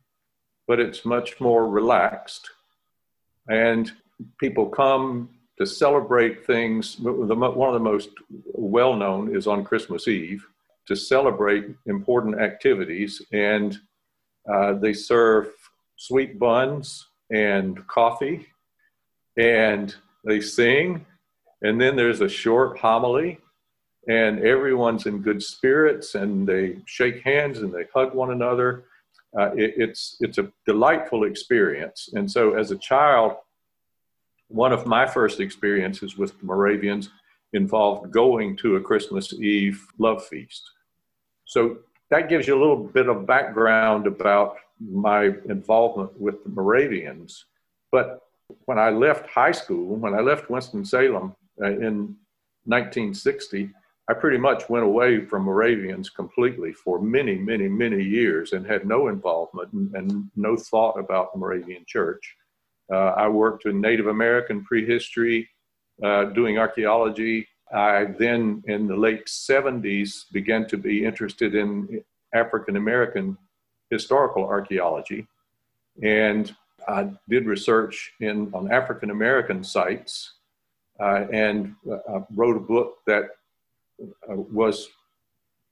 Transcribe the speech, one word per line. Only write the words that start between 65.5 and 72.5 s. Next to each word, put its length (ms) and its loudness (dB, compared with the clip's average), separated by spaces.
uh, 220 2
doing 320 0
archaeology. 880 0
I 320 2
then, 480 0
in 200 -2
the 100 -2
late 320 0
seventies, 1040 -2
began 340 -2
to 100 -4
be 280 -2
interested 500 -4
in 480 -4
African 420 -2